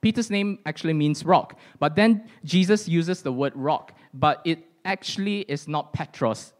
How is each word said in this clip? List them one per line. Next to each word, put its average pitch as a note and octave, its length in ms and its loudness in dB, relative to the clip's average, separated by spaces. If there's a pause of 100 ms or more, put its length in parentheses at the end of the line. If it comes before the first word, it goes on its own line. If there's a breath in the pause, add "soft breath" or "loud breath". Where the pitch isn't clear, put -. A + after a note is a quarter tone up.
Peter's A3 280 0
name G3+ 360 -2
actually D#3+ 280 -2
means D3 320 0
rock. - 320 2 (220 loud breath)
But D3+ 160 0
then G#3+ 320 4 (160 loud breath)
Jesus F#3 460 2
uses E3+ 320 0
the C#3 100 -4
word C3+ 240 -2
rock, C#3+ 380 -4 (200 soft breath)
but C#3+ 300 2
it E3 220 -2 (200)
actually G3 560 -4
is - 260 -8
not D3+ 260 -6
Petros. - 680 -4